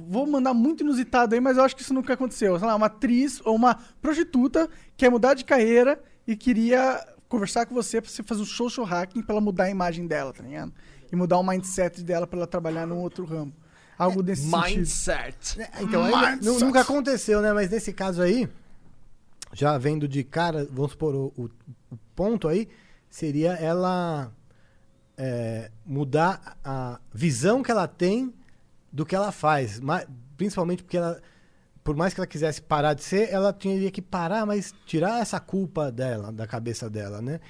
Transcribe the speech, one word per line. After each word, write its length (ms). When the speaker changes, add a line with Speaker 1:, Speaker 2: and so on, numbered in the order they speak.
Speaker 1:
vou 180
mandar 280
muito 280
inusitado 540
aí, 60
mas 160
eu 80
acho 100
que 60
isso 120
nunca 200
aconteceu. 440
Sei 80
lá, 80
uma 120
atriz 580
ou 100
uma 240
prostituta 680
quer 160
mudar 220
de 100
carreira 580
e 120
queria 680
conversar 380
com 100
você 240
pra 100
você 140
fazer 200
um 20
social 400
hacking 360
pra 120
ela 80
mudar 240
a 40
imagem 380
dela, 240
tá 100
ligado? 300
E 60
mudar 200
o 60
mindset 580
dela 240
pra 140
ela 80
trabalhar 400
num 120
outro 260
ramo. 280
Algo 220
Speaker 2:
É, 20
Speaker 1:
desse 200
sentido. 200
Speaker 2:
mindset. 1000
Speaker 3:
É, 80
então, 200
aí 140
Speaker 1:
Mindset. 300
Speaker 3:
nu-, 160
nunca 180
aconteceu, 640
né? 100
Mas 180
nesse 220
caso 300
aí, 260
já 260
vendo 300
de 160
cara, 480
vamos 200
supor, 220
o, 220
o, 140
o 60
ponto 320
aí 220
seria 460
ela, 760
é, 520
mudar 760
a 380
visão 480
que 80
ela 160
tem 480
do 160
que 100
ela 160
faz, 480
ma-, 260
principalmente 440
porque 160
ela, 240
por 120
mais 180
que 60
ela 60
quisesse 360
parar 320
de 100
ser, 280
ela 220
teria 380
que 100
parar, 440
mas 280
tirar 360
essa 180
culpa 520
dela, 400
da 160
cabeça 420
dela, 320
né? 180